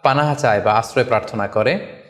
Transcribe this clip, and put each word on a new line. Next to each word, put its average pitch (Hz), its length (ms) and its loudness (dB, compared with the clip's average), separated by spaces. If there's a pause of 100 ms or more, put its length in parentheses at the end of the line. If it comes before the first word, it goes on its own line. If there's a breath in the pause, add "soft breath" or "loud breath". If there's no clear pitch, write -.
পানাহ 143 320 2
চায় 107 260 2
বা 104 120 2
আশ্রয় 117 320 0
প্রার্থনা 107 420 -2
করে। 123 320 0 (300)